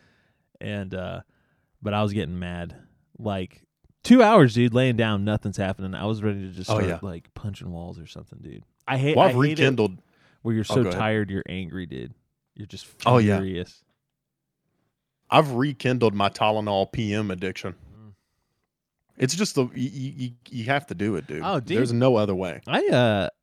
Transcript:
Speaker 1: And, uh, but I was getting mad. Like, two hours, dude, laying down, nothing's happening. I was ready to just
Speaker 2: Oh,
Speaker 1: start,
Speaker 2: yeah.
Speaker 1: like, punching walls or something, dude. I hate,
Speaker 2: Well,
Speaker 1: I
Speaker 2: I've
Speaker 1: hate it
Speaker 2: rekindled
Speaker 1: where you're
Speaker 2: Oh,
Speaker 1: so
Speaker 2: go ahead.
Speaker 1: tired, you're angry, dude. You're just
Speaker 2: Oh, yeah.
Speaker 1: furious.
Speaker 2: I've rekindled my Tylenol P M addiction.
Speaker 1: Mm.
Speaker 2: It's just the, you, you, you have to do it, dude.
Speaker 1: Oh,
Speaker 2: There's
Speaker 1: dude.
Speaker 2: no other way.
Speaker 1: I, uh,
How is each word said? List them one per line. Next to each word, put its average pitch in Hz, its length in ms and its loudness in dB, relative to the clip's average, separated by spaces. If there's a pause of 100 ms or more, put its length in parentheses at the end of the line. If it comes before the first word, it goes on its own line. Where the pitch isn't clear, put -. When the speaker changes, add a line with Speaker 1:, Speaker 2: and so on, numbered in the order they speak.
(580)
Speaker 1:
And, 101 360 -8
uh, 90 260 -8 (600)
but 104 100 -4
I 107 100 2
was 104 120 0
getting 90 240 -4
mad. 87 380 -10 (420)
Like, 95 440 -8 (420)
two 247 180 8
hours, 190 320 8
dude, 120 180 2
laying 123 240 4
down, 107 300 0
nothing's 104 320 -2
happening. 95 360 -4
I - 120 -6
was 107 160 -4
ready 101 260 -2
to - 0 -
just 92 220 -10
Speaker 2:
Oh, 107 80 2
Speaker 1:
start, 101 100 0
Speaker 2:
yeah. 85 140 -4
Speaker 1:
like, 87 320 -12
punching 98 360 -10
walls 87 280 -12
or 80 80 -18
something, - 340 -20
dude. - 240 -18 (240)
I 135 80 -2
hate, 143 200 2
Speaker 2:
Well, 185 100 8
Speaker 1:
I - 20 6
Speaker 2:
I've 117 60 2
Speaker 1:
hate 147 240 2
it - 20 0
Speaker 2:
rekindled 117 380 2 (440)
Speaker 1:
where 113 120 -2
you're 110 160 0
Speaker 2:
Oh, 107 40 -2
Speaker 1:
so 131 80 4
Speaker 2:
go 98 60 0
ahead. 90 100 -2
Speaker 1:
tired, 110 320 0
you're 95 160 -4
angry, 90 380 -10
dude. 64 300 -12 (400)
You're 104 120 -16
just - 200 -18 (180)
Speaker 2:
Oh, 123 140 6
yeah. 104 180 4
Speaker 1:
furious. 92 480 -8 (1500)
Speaker 2:
I've 139 220 6
rekindled 123 600 0
my 101 160 2
Tylenol 107 600 0
P 107 220 -4
M 104 180 -2
addiction. 92 440 -6
Speaker 1:
Mm. 107 380 -20 (1040)
Speaker 2:
It's 131 160 0
just 196 200 -2
the, 131 200 2
you, 123 160 -6 (260)
you, 127 140 -8 (180)
you 117 160 -10
have 135 220 -2
to - 80 -12
do 101 220 -2
it, 78 100 -8
dude. 76 180 -10
Speaker 1:
Oh, 175 160 -2
Speaker 2:
There's 113 300 -2
Speaker 1:
dude. 117 100 0
Speaker 2:
no 127 160 4
other 104 180 2
way. 92 320 -6
Speaker 1:
I, 262 200 0
uh, 117 420 2 (140)